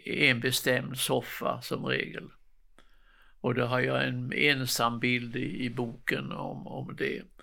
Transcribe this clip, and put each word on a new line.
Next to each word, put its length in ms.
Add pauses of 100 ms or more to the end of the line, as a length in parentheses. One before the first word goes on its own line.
en 340
bestämd 580
soffa 640
som 240
regel. 440 (1120)
Och 140
då 100
har 140
jag 280
en 280
ensam 640
bild 360
i, 300
i 40
boken 640
om, 360
om 300
det. 240 (220)